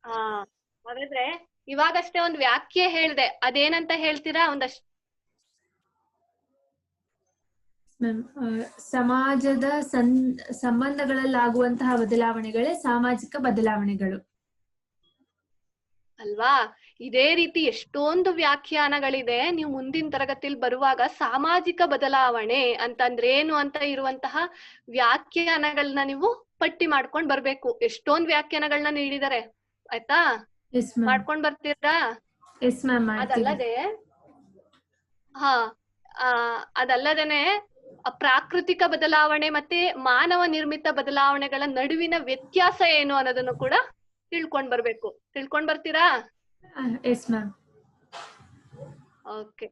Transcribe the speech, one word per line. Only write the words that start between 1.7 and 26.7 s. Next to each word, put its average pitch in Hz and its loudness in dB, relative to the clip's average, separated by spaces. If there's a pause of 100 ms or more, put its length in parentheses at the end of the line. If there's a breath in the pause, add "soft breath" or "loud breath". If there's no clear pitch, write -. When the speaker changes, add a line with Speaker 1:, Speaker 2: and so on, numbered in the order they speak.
Speaker 1:
ಒಂದ್ 339 -2
ವ್ಯಾಖ್ಯೆ 285 2
ಹೇಳ್ದೆ, 320 0
ಅದೇನಂತ 294 0
ಹೇಳ್ತೀರಾ? 311 0
ಒಂದಷ್ಟು - -6 (3250)
Speaker 2:
ಮ್ಯಾಮ್, 226 -4
ಆ, 233 -6 (140)
ಸಮಾಜದ 262 0 (160)
ಸಂ-, 254 2 (140)
ಸಂಬಂಧಗಳಲ್ಲಾಗುವಂತಹ 247 0
ಬದಲಾವಣೆಗಳೇ 226 0
ಸಾಮಾಜಿಕ 247 -2
ಬದಲಾವಣೆಗಳು. 202 -2 (1800)
Speaker 1:
ಅಲ್ವಾ? 220 0 (240 soft breath)
ಇದೇ 262 2
ರೀತಿ 339 0
ಎಷ್ಟೊಂದು 311 0
ವ್ಯಾಖ್ಯಾನಗಳಿದೆ. 285 0
ನೀವು 311 -4
ಮುಂದಿನ 269 -6
ತರಗತಿಯಲ್ಲಿ 269 -4
ಬರುವಾಗ 254 2 (180)
ಸಾಮಾಜಿಕ 330 0
ಬದಲಾವಣೆ 262 2
ಅಂತಂದ್ರೆ 247 0
ಏನು 311 0
ಅಂತ 285 -2
ಇರುವಂತಹ 269 -4 (520 loud breath)
ವ್ಯಾಖ್ಯಾನಗಳನ್ನ 285 0
ನೀವು 294 -2 (100)
ಪಟ್ಟಿ 330 -2